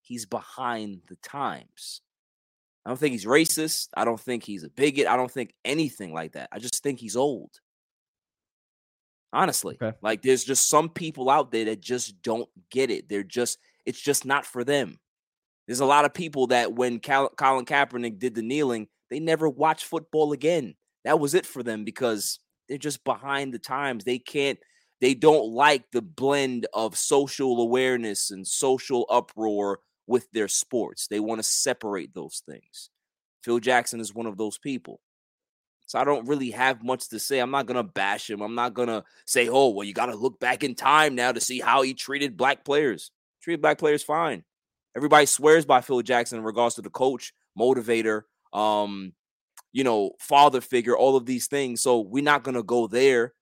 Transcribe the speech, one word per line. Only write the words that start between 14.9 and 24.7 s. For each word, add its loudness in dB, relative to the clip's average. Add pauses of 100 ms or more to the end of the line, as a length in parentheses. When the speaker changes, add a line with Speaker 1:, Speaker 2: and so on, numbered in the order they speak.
Speaker 1:
There's -4
a 2
lot 6
of 2
people -2
that 2
when -2
Cal-, 0
Colin 0
Kaepernick -2
did -4
the -6
kneeling, -2 (220)
they -8
never 0
watched 0
football 0
again. -2 (300)
That 4
was 0
it 2
for -10
them -4
because -4 (300)
they're -8
just -8
behind -4
the -8
times. -6
They 0
can't, -2 (420)